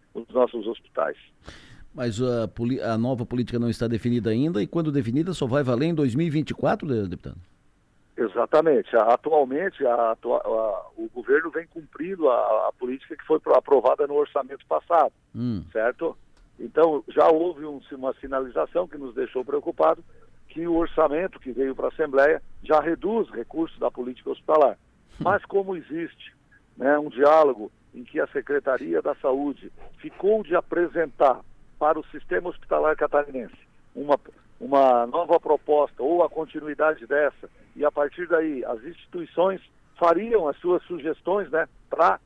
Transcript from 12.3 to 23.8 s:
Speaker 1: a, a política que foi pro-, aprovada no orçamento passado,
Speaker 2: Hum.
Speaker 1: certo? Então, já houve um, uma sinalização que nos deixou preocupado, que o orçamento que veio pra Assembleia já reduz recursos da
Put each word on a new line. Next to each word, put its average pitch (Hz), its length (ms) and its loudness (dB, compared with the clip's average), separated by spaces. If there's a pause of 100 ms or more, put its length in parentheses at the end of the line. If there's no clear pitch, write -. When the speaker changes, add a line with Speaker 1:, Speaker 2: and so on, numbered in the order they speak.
Speaker 1:
a, 107 380 2
a - 100 -4
política 135 380 -10
que - 100 -20
foi 156 140 0
pro-, 147 140 2
aprovada 135 520 4
no 143 80 -8
orçamento 139 520 -2
passado, 156 460 2 (220)
Speaker 2:
Hum. 110 380 -6
Speaker 1:
certo? 120 440 -2 (440)
Então, 151 480 2
já 160 200 4
houve 160 360 2
um, 143 160 -12 (120)
uma 131 280 -6
sinalização 135 680 -4
que 160 120 -16
nos 127 160 -12
deixou 127 300 -4
preocupado, 160 600 0 (440)
que 165 180 -8
o 170 100 0
orçamento 160 640 0
que 131 100 -12
veio 131 240 -4
pra 131 140 -4
Assembleia 143 540 2 (200)
já 151 180 2
reduz 165 500 -2
recursos 151 480 -8
da 123 120 -2